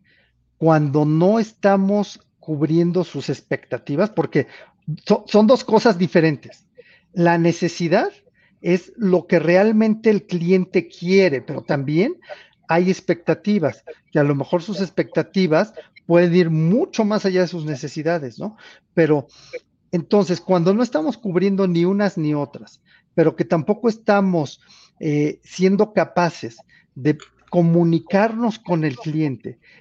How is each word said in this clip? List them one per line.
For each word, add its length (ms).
cuando 480
no 340
estamos 800
cubriendo 640
sus 260
expectativas, 800
porque 380
so-, 220
son 200
dos 160
cosas 340
diferentes. 720
La 240
necesidad 720
es 360
lo 300
que 120
realmente 680
el 160
cliente 640
quiere, 540
pero 200
también 560
hay 220
expectativas, 960
que 80
a 40
lo 120
mejor 260
sus 200
expectativas 920
pueden 300
ir 140
mucho 560
más 200
allá 160
de 60
sus 180
necesidades, 720
¿no? 200
Pero, 340
entonces, 500
cuando 320
no 100
estamos 340
cubriendo 500
ni 180
unas 320
ni 160
otras, 480
pero 200
que 100
tampoco 440
estamos, 720
eh, 440
siendo 500
capaces 640
de 220
comunicarnos 1120
con 240
el 140
cliente, 600